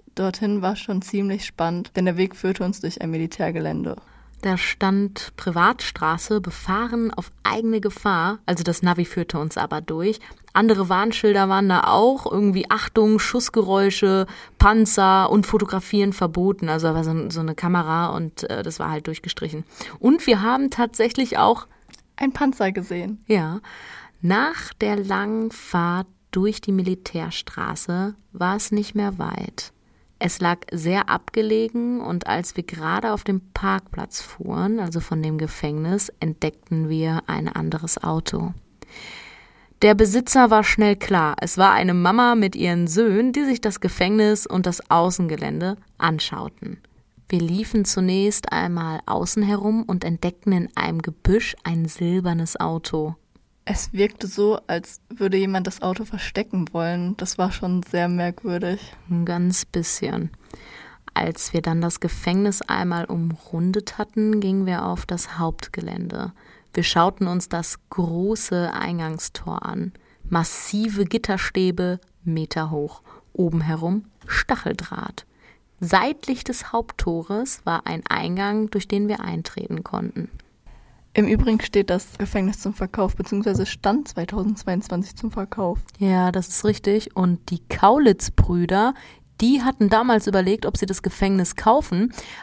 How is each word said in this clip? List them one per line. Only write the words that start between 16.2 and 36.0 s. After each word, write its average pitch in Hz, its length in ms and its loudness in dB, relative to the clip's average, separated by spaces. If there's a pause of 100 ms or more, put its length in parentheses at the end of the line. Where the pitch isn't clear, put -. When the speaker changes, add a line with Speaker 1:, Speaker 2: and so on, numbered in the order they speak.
Speaker 2:
Also 160 180 2
da 160 80 2
war 165 80 2
so, 160 260 -2
so 165 100 -4
eine 160 140 -2
Kamera 170 640 0
und, - 340 -6
äh, - 140 -4
das 165 160 -8
war 156 100 -4
halt 156 160 -6
durchgestrichen. 160 580 -8 (360)
Und 294 260 4
wir 214 160 4
haben 262 300 0
tatsächlich 240 680 0
auch - 300 4 (480)
Speaker 1:
ein 277 180 -2
Panzer 262 380 0
gesehen. 190 560 -6
Speaker 2:
Ja. 180 320 0 (600)
Nach 226 520 0
der 208 240 0
langen 208 540 -2
Fahrt 175 560 -2 (240)
durch 202 300 0
die - 100 -2
Militärstraße 180 1400 -4 (160)
war 185 240 0
es 208 160 -2
nicht 208 240 -2
mehr 202 240 0
weit. - 520 -8 (520)
Es - 160 -2
lag 175 200 2 (120)
sehr 175 380 0
abgelegen 226 880 -2
und 175 280 -4
als 160 280 -2
wir 175 80 -4
gerade 175 480 -2
auf 208 120 -4
dem 190 180 -2 (140)
Parkplatz - 640 -4
fuhren, 190 580 -4
also 170 200 -4
von 160 240 -4
dem 156 160 -2
Gefängnis, 156 720 -2 (100)